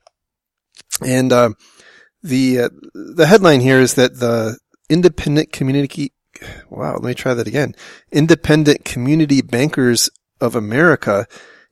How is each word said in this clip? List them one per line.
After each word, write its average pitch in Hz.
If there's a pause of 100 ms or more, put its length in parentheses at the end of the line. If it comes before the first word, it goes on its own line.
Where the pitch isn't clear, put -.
(1040)
And, 127
uh, 120 (720)
the, 131
uh, - (260)
the 147
headline 170
here 131
is 123
that 127
the 117 (300)
Independent 156
Community, 139 (580)
wow, -
let -
me 123
try 131
that 117
again. 123 (360)
Independent 151
Community 143
Bankers 123 (300)
of 123
America 113 (460)